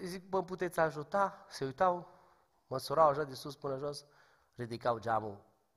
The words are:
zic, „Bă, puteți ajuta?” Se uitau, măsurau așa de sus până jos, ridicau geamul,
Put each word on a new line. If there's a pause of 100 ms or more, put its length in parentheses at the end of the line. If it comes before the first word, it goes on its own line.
zic,
„Bă,
puteți
ajuta?”
Se
uitau, (580)
măsurau
așa
de
sus
până
jos, (500)
ridicau
geamul, (320)